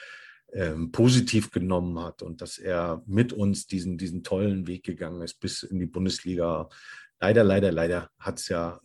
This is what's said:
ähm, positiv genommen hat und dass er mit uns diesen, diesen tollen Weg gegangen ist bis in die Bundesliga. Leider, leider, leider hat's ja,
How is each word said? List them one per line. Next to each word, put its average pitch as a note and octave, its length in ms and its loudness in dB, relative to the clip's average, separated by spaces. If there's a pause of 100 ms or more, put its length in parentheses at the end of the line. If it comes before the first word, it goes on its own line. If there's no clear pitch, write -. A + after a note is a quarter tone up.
(520)
ähm, E2 380 -4
positiv A2+ 600 4
genommen F2+ 520 -2
hat E2+ 200 -12
und E2+ 180 -12
dass - 180 -12
er F2 480 -2
mit A2 260 4
uns G2+ 340 0
diesen, F2+ 320 -4
diesen F2 260 -6
tollen F#2+ 420 0
Weg F2+ 180 -8
gegangen E2+ 360 -8
ist E2+ 140 -10
bis - 280 -8
in F#2+ 160 -6
die F2 80 -2
Bundesliga. E2+ 800 -2 (520)
Leider, G#2+ 240 8
leider, F#2+ 280 6
leider E2+ 460 0
hat's - 300 -6
ja, F2 360 -4